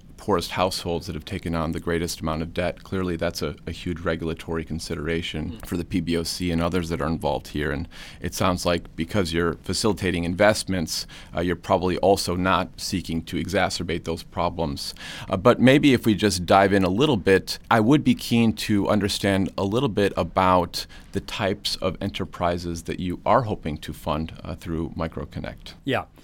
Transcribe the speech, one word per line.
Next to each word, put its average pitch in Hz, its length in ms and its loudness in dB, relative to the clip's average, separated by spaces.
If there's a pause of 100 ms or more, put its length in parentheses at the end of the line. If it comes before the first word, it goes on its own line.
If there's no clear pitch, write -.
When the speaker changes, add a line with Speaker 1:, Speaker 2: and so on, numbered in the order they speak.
(180)
Speaker 1:
poorest 90 340 0
households 92 540 -2
that 85 80 -8
have 78 120 -8
taken 87 280 -6
on 82 200 -2
the 85 60 -6
greatest 85 420 -2
amount 78 200 -2
of 82 100 -8
debt. 87 320 -4
Clearly, 92 320 -2
that's 85 280 -4
a, 73 100 -2 (140)
a 90 40 -6
huge 82 280 -6
regulatory 82 640 -4
consideration 80 880 -4
Speaker 2:
Mm. - 160 -14
Speaker 1:
for 95 100 -4
the 85 60 -2
P 90 160 -2
B 82 180 0
O 82 60 -2
C 87 280 -4
and 82 100 2
others 85 280 0
that 82 100 -2
are 69 80 -2
involved 78 420 -2
here. 73 220 -2
And 71 160 -6 (340)
it 87 120 -6
sounds 92 320 0
like 87 300 -2
because 82 380 -2
you're 85 220 0
facilitating 90 680 -2
investments, 92 800 0 (300)
uh, 85 60 -2
you're 87 140 0
probably 90 420 0
also 95 380 2
not 90 420 2
seeking 82 460 -4
to - 120 -8
exacerbate 85 720 -2
those 82 180 -4
problems. 85 720 -4 (340)
Uh, 95 80 0
but 110 220 6
maybe 135 340 8
if 117 140 2
we 107 80 6
just 90 300 2
dive 98 280 8
in 98 100 6
a 87 60 4
little 120 280 4
bit, 92 420 4 (100)
I 117 120 6
would 135 220 6
be 127 120 4
keen 117 380 4
to 104 340 2
understand 98 680 2
a 98 60 0
little 113 260 0
bit 101 280 2
about 92 720 2 (240)
the 98 80 -4
types - 560 -4
of 92 260 -2
enterprises 87 800 -4
that - 160 -6
you 87 260 -4
are 110 180 6
hoping 85 360 -4
to - 140 -10
fund, 80 400 -4 (100)
uh, 82 120 -10
through 82 420 -6
MicroConnect. - 760 -8 (100)
Speaker 2:
Yeah. 117 220 -2 (180)